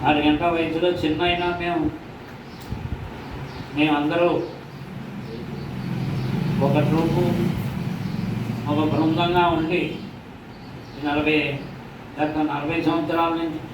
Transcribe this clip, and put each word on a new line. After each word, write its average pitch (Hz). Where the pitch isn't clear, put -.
ఆరు 147
గంటల 151
వయసులో 165
చిన్న 156
అయినా 175
మేము, 170
మేమందరూ 156
ఒక 139
ట్రూపు, 160
ఒక 151
బృందంగా 170
ఉండి 165
నలభై, 147
గత 151
నలభై 147
సంవత్సరాల 165
నుంచి 156